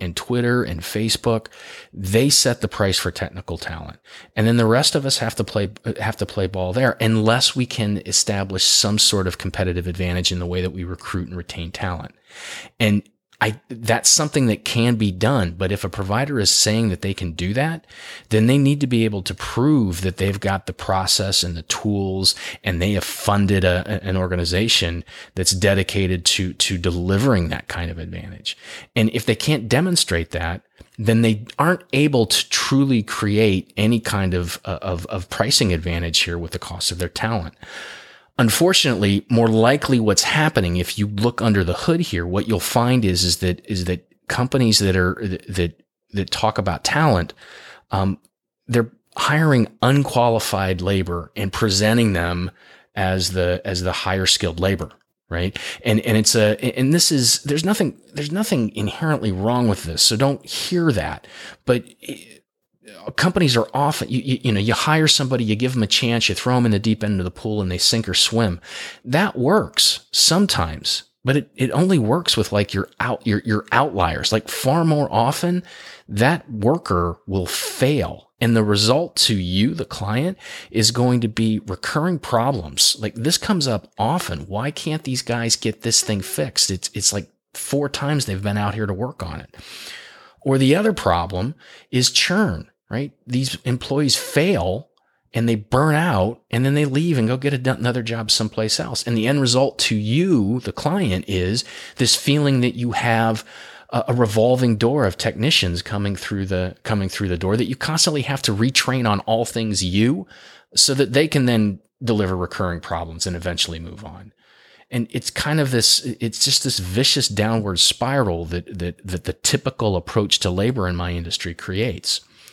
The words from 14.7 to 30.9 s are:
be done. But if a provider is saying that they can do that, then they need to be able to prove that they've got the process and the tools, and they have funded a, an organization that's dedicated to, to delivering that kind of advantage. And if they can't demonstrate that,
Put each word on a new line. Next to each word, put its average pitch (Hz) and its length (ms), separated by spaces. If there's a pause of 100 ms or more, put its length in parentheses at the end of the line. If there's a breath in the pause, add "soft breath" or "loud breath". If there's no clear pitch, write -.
be 107 160
done. 92 460
But 95 160
if 98 100
a 95 60
provider 113 500
is 98 100
saying 110 380
that 92 140
they 98 120
can 85 200
do 87 200
that, 160 320 (440 loud breath)
then 107 180
they 135 100
need 143 220
to 139 80
be 120 160
able 104 200
to 92 120
prove 117 640
that 92 160
they've 98 220
got 95 280
the - 60
process 95 680
and 87 120
the 82 80
tools, 95 680 (300 loud breath)
and 85 180
they 101 120
have 95 100
funded 101 600
a, 90 360
an 92 140
organization 90 880 (320 loud breath)
that's 92 160
dedicated 95 720
to, - 300
to - 240
delivering 90 720
that - 180
kind 85 240
of 85 80
advantage. - 580 (380 loud breath)
And 110 140
if - 160
they 113 100
can't 151 320
demonstrate 139 640
that, 85 300 (360 soft breath)